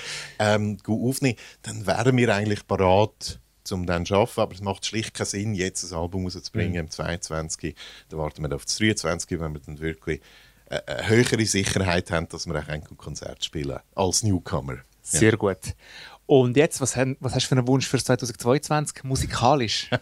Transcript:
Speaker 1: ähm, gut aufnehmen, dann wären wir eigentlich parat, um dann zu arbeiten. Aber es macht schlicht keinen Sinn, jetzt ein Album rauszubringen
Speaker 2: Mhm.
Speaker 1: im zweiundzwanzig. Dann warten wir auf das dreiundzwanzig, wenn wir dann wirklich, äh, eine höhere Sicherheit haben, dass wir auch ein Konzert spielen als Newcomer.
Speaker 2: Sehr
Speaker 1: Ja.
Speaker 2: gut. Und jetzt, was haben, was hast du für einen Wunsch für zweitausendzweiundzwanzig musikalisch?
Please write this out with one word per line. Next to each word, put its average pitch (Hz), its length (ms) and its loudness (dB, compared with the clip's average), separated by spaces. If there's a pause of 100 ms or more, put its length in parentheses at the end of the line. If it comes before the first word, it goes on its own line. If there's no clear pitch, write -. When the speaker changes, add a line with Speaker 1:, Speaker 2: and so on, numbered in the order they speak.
(400)
Speaker 1:
ähm, 107 400 2
gut 107 300 -2
aufnehmen, 135 280 0 (260)
dann 107 240 -10
wären 117 300 4
wir 120 180 4
eigentlich 104 340 0
parat, 95 720 2 (300)
um 92 140 -4
dann 87 220 0
zu 101 80 0
arbeiten. 110 260 2
Aber 98 140 -2
es 92 60 -14
macht 98 260 -6
schlicht - 280 -6
keinen 104 120 -4
Sinn, 107 280 -4
jetzt 92 360 -4
ein 87 80 -6
Album 90 260 -4
rauszubringen 87 480 -4
Speaker 2:
Mhm. 87 60 -4
Speaker 1:
im 78 120 -8
zweiundzwanzig. 80 840 -6 (360)
Dann 80 100 -8
warten 76 220 -6
wir 71 120 -4
auf 69 100 -8
das - 120 -4
dreiundzwanzig, 90 640 -2
wenn 80 140 -6
wir 76 60 -12
dann 73 200 -16
wirklich, 80 400 -6 (460)
äh, - 200 -6
eine 71 220 -6
höhere 113 380 4
Sicherheit 95 640 0
haben, 82 180 0
dass - 180 -12
wir 78 120 -4
auch 73 100 -6
ein 76 160 -8 (120)
Konzert - 480 -12
spielen 69 340 -6 (160)
als 92 280 0
Newcomer. 76 560 -2 (240)
Speaker 2:
Sehr 107 280 4
Speaker 1:
Ja. 107 60 4
Speaker 2:
gut. 101 380 -2 (520)
Und 123 300 6
jetzt, 151 240 4
was 131 140 0
haben, 131 240 0
was 120 160 -4
hast 131 120 0
du - 20 -12
für 139 80 2
einen 123 100 4
Wunsch 131 220 4
für 131 100 2
zweitausendzweiundzwanzig 127 1040 0
musikalisch? 131 880 2 (120)